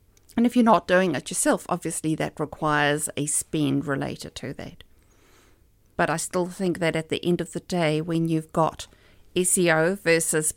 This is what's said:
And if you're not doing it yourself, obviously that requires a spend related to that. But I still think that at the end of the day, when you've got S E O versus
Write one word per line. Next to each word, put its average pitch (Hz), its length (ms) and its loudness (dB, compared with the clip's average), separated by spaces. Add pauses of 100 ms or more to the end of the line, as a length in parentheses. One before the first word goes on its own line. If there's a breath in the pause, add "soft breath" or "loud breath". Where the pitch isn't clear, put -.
(360)
And 233 100 4
if 240 80 2
you're 247 120 6
not 202 240 4
doing 180 260 4
it - 140 -6
yourself, 202 400 0
obviously 165 460 -2
that 151 220 -4
requires 147 800 0
a 147 120 -4
spend 143 600 -2
related 139 480 -6
to - 200 -10
that. - 280 -16 (1120 soft breath)
But 170 140 0
I 156 80 -2
still 180 300 -4
think 180 320 -4
that 165 180 0
at - 100 -6
the - 160 -6
end 175 160 0
of 170 140 -8
the 175 80 -8
day, 156 400 -2
when 165 260 -2
you've 160 240 -2
got - 360 -2 (500 soft breath)
S 180 200 0
E 170 140 4
O 160 240 2
versus 165 600 0